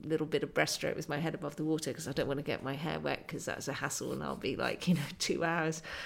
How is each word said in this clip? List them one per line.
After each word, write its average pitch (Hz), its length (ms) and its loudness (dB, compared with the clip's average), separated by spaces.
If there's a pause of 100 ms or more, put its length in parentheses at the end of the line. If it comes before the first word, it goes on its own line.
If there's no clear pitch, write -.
little 156 220 2
bit 151 180 2
of 143 100 -4
breaststroke - 420 2
with 151 120 -6
my 147 100 0
head 160 160 0
above 147 220 -4
the 156 80 -2
water 156 280 2
'cause 156 160 -8
I - 40 0
don't 135 160 2
wanna 139 140 0
get - 200 -2
my 135 120 -2
hair 156 260 -2
wet 143 280 -2
'cause - 160 -6
that's - 240 -2
a 135 60 0
hassle 139 380 -2
and 135 100 -2
I'll 139 140 -2
be, - 200 -2
like, - 320 0
you 180 60 10
know, 143 60 6 (100)
<laughs> - 80 -10
two - 260 2
hours 165 380 2 (240)